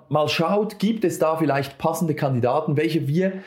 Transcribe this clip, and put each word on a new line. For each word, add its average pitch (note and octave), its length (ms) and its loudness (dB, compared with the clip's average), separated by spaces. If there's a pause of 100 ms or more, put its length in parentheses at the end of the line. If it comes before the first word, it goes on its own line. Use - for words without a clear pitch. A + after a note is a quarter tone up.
mal D3+ 220 2
schaut, G#3 500 0
gibt A3 240 0
es F3 160 0
da D#3+ 160 2
vielleicht C#3+ 420 0
passende E3 380 0
Kandidaten, C3 600 0
welche D#3+ 300 0
wir F#3 400 0